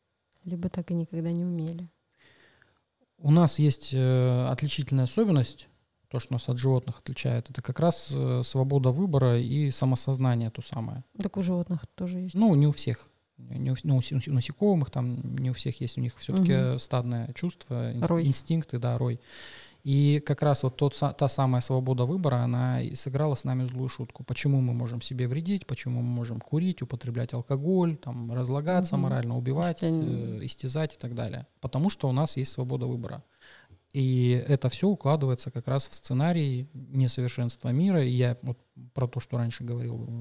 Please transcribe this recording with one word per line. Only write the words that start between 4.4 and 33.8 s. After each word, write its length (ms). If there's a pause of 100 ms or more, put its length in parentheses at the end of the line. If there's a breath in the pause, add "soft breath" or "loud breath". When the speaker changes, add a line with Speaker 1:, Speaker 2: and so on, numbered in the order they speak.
Speaker 2:
отличительная 540
особенность, 640 (400)
то, 100
что 140
нас 160
от 100
животных 420
отличает, 500
это 120
как 160
раз, 360
э, 300
свобода 460
выбора 480
и 320
самосознание 800
то 120
самое. 420 (140)
Speaker 1:
Так 180
у 60
животных 420
это 100
тоже 240
есть. 160
Speaker 2:
Ну, 200
не 120
у 60
всех. 380 (280)
Не 320
у 40
вс-, 100
ну, 120
у 60
с-, 100 (160)
у 40
насекомых 580
там 460
не 140
у 20
всех 280
есть, 180
у 20
них 160
всё-таки 360
Speaker 1:
Мгм. 260
Speaker 2:
стадное 560
чувство, 580
инс-, 140
Speaker 1:
Рой. 200
Speaker 2:
инстинкты, 520
да, 200
рой. 200 (640 loud breath)
И 440
как 160
раз 200
вот 140
тот 180
са-, 200
та 140
самая 340
свобода 420
выбора, 400
она 380
и 120
сыграла 400
с 100
нами 200
злую 240
шутку. 360
Почему 360
мы 140
можем 260
себе 260
вредить, 400
почему 360
мы 60
можем 320
курить, 420
употреблять 500
алкоголь, 640
там, 360
разлагаться 640
Speaker 1:
Мгм. 80
Speaker 2:
морально, 340
убивать, 420
Speaker 1:
Хотя 80
н- 540
Speaker 2:
э, 20
истязать 520
и 20
так 160
далее? 320 (160)
Потому 260
что 200
у 40
нас 240
есть 160
свобода 340
выбора. 360 (720 loud breath)